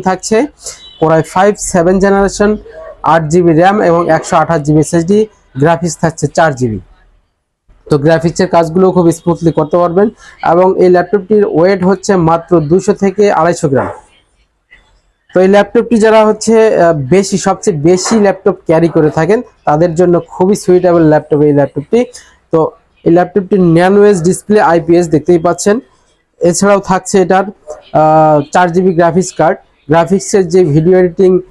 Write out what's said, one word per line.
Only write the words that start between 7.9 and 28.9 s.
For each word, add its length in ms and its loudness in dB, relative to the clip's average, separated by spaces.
গ্রাফিক্সের 580 0
কাজগুলো 300 2
খুব 160 2
স্মুথলি 400 -2
করতে 260 -2
পারবেন। 300 0
এবং 140 2
এই 120 4
ল্যাপটপটির 480 0
ওয়েট 340 0
হচ্ছে 260 -2
মাত্র 360 0
দুশো 220 0
থেকে 380 -2
আড়াইশো 420 -2
গ্রাম। 160 -2
তো 120 0
এই 20 2
ল্যাপটপটি 480 0
যারা 200 4
হচ্ছে, 300 0
আহ, 260 2
বেশি, 240 0
সবচেয়ে 400 -4
বেশি 380 0
ল্যাপটপ 300 -2
ক্যারি 300 0
করে 140 2
থাকেন 300 -2
তাদের 300 0
জন্য 200 2
খুবই 220 0
সুইটেবল 560 2
ল্যাপটপ 300 0
এই 120 2
ল্যাপটপটি। 460 -2
তো 80 0
এই 140 0
ল্যাপটপটির 440 0
ন্যানো 280 2
এজ 200 4
ডিসপ্লে 380 0
আইপিএস 460 0
দেখতেই 320 0
পাচ্ছেন। 360 -2
এছাড়াও 380 2
থাকছে 420 -4
এটার, 240 0
আহ, 920 0
চার 200 2
জিবি 200 0